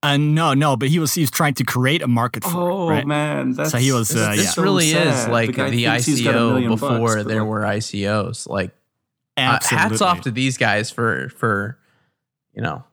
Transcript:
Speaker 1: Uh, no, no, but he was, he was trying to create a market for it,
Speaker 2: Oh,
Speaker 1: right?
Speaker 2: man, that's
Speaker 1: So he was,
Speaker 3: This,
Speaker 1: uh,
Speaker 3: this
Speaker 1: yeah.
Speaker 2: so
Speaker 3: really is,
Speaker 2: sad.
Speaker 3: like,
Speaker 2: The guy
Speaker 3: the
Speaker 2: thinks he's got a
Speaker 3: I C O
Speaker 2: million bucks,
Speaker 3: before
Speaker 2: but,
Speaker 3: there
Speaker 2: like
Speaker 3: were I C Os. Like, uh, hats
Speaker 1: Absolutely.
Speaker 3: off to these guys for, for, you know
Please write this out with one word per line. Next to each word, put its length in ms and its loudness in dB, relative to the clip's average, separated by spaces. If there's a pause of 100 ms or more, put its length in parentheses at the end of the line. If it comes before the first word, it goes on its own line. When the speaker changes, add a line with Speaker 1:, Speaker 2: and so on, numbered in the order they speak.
Speaker 1:
Uh, 140 2
no, 360 2
no, 220 4
but 140 -2
he 100 4
was, 160 0
he 60 0
was 100 0
trying 240 0
to 80 -2
create 400 2
a 40 -2
market 360 0
for 260 -2
it, 40 0
Speaker 2:
Oh, 160 -2
Speaker 1:
right? 180 0
Speaker 2:
man, 460 -2
that's 180 -2
Speaker 1:
So 80 0
he 120 2
was, 180 0
Speaker 3:
This, 120 0
Speaker 1:
uh, 140 2
Speaker 3:
this 80 2
Speaker 1:
yeah. 80 0
Speaker 2:
so 100 -2
Speaker 3:
really 300 2
is, 240 2
Speaker 2:
sad. 160 0
Speaker 3:
like, 160 2
Speaker 2:
The 60 -4
guy 180 -2
Speaker 3:
the 140 0
Speaker 2:
thinks 200 2
he's 160 2
got 140 2
a 20 2
Speaker 3:
I 20 2
C 40 2
O 60 2
Speaker 2:
million 220 0
bucks, 100 0
Speaker 3:
before 340 0
Speaker 2:
but, 120 -2
Speaker 3:
there 140 -2
Speaker 2:
like 80 -2
Speaker 3:
were 160 -2
I 140 -2
C 280 -6
Os. 400 -4
Like, 240 -4 (680)
uh, 40 -2
hats 320 0
Speaker 1:
Absolutely. 340 2
Speaker 3:
off 140 0
to 100 -4
these 260 -2
guys 340 0
for, 380 -2
for, 500 -4 (760)
you 80 -10
know 320 -6